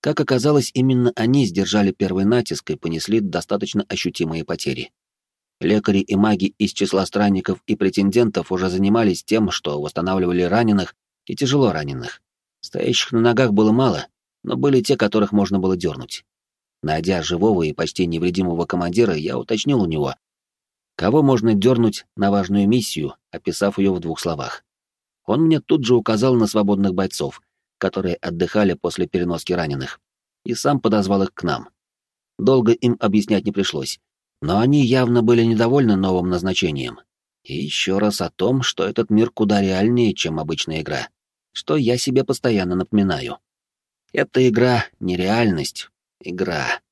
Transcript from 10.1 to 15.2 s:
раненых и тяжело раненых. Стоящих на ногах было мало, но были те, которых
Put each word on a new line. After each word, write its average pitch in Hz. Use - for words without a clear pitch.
раненых 101
и -
тяжело 135
раненых. 71
Стоящих -
на 117
ногах 117
было 107
мало, 113
но 127
были 131
те, 123
которых 104